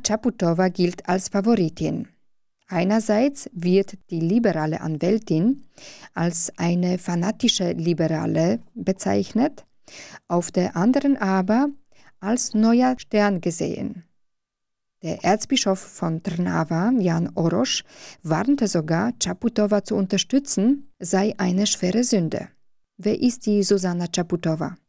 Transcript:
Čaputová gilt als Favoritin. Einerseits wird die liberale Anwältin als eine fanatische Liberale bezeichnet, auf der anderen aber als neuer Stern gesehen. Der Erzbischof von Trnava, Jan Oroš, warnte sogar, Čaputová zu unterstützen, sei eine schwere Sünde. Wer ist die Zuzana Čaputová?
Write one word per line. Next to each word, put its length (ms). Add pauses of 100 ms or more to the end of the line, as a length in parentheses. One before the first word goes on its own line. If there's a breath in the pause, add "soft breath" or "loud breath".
Čaputová 680
gilt 380
als 200
Favoritin. 800 (600)
Einerseits 840
wird 420 (140)
die 100
liberale 600
Anwältin 840 (540 loud breath)
als 420
eine 400
fanatische 760
Liberale 840 (160)
bezeichnet, 880 (640 loud breath)
auf 240
der 260
anderen 400
aber 520 (520 soft breath)
als 340
neuer 440
Stern 420
gesehen. 640 (1000)
Der 200
Erzbischof 560
von 440
Trnava, 720
Jan 380
Oroš, 500 (380 loud breath)
warnte 440
sogar, 440 (100)
Čaputová 640
zu 120
unterstützen, 1000
sei 380
eine 300
schwere 380
Sünde. 440 (480)
Wer 240
ist 240
die 160
Zuzana 460
Čaputová? 720 (120)